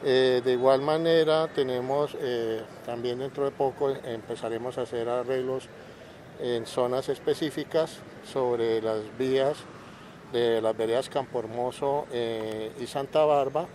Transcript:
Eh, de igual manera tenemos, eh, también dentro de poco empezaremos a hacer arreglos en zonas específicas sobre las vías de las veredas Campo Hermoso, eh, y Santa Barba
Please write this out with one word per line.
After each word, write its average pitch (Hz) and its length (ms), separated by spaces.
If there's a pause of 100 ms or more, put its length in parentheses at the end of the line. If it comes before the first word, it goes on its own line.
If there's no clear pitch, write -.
Eh, 127 400
de 127 80
igual 131 300
manera 160 640
tenemos, 135 720
eh, 117 420 (240)
también 120 340
dentro 139 260
de 139 60
poco 139 400
empezaremos 117 840
a 131 40
hacer 117 260
arreglos 127 640 (720)
en 120 240
zonas 127 420
específicas 151 960 (240)
sobre 117 560
las 110 180 (180)
vías 135 380 (800)
de 117 280
las 110 140
veredas 113 320
Campo 127 320
Hermoso, 123 720
eh, 110 720
y 120 60
Santa 143 360
Barba 147 520